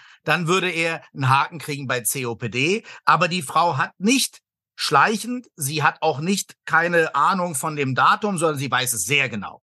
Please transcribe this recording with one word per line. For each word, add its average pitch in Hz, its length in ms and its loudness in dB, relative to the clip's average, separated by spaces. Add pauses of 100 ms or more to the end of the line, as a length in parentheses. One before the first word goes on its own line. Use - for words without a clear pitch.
(240)
dann 156 240 0
würde 180 220 2
er 165 340 -2 (100)
einen 135 160 -2
Haken 139 300 2
kriegen 139 280 -8
bei 123 140 -2
C 127 240 -4
O 117 100 -4
P 110 140 -8
D. 151 340 -2 (220)
Aber 160 220 4
die 175 160 -2
Frau 156 340 0
hat 180 220 -2
nicht 226 400 0 (360)
schleichend, 220 800 0
sie 147 280 -4
hat 160 180 0
auch 151 180 0
nicht 190 360 -4 (100)
keine 165 480 2
Ahnung 175 400 0
von 151 220 -6
dem 131 200 -2
Datum, 190 420 2
sondern 156 200 0
sie 135 140 -6
weiß 127 220 0
es 104 100 -6
sehr 139 260 0
genau. 101 320 -10 (120)